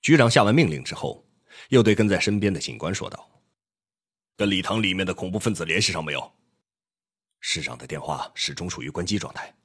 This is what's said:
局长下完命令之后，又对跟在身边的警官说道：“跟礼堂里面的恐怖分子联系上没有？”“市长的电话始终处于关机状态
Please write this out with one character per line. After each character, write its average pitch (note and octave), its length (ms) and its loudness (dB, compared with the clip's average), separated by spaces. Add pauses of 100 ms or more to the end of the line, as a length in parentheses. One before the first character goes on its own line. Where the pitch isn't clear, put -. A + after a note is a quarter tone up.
局 D#3+ 160 6
长 A#2+ 140 6
下 A#2 140 6
完 G#2 100 4
命 C#3 160 4
令 C#2 140 -6
之 - 100 -8
后， - 320 -10 (440)
又 B2+ 120 8
对 G#2+ 100 6
跟 G#2 160 4
在 F#2+ 120 2
身 G#2 180 0
边 G2 160 0
的 D#2+ 60 -8
警 - 180 -10
官 E2+ 160 -4
说 - 160 -8
道 - 180 -16 (1080)
：“跟 G#2 100 0
礼 F#2+ 140 0
堂 A2 180 -2
里 F#2+ 140 0
面 F#2+ 100 -2
的 F2+ 80 -4
恐 F#2 200 -8
怖 G2+ 80 -4
分 A2+ 120 -2
子 F2 120 -6
联 D#2+ 180 0
系 - 80 0
上 E2 140 -6
没 D2+ 80 -8
有 - 200 -8 (1080)
？”“市 - 200 -6
长 B1 160 -10
的 B1+ 120 -18
电 D2 120 -8
话 C#2 360 -6
始 - 180 -6
终 F2 140 -8
处 - 120 -10
于 - 80 -10
关 F2 160 -6
机 G2+ 140 -2
状 - 160 -10
态 - 180 -14 (120)